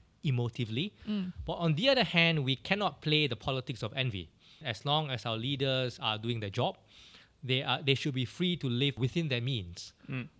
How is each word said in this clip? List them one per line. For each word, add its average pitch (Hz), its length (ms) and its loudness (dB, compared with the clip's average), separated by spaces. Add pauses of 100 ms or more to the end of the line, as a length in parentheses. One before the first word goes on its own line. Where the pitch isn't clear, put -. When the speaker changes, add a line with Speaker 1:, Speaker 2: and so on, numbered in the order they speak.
(240)
Speaker 1:
emotively. 120 680 0 (160)
Speaker 2:
Mm. 196 240 -2 (120)
Speaker 1:
But 165 100 -4
on 170 200 2
the 202 140 4
other 254 160 6
hand, 165 400 4
we 131 120 2
cannot 190 440 -2
play 151 260 4
the 120 100 -2
politics 131 460 -4
of 107 140 -4
envy. 107 320 -2 (360)
As 120 200 -6
long 147 260 0
as 123 160 -4
our 113 100 -2
leaders 131 640 0
are 110 180 -2
doing 117 220 -2
their 101 100 -4
job, 127 280 0 (640)
they 127 200 0
are, 131 200 -2
they 139 120 4
should 135 200 -2
be 127 100 0
free 175 320 0
to 139 120 -4
live 127 280 2
within 147 320 0
their 123 120 0
means, 107 520 -4 (180)
Speaker 3:
Mm. 127 180 -6 (120)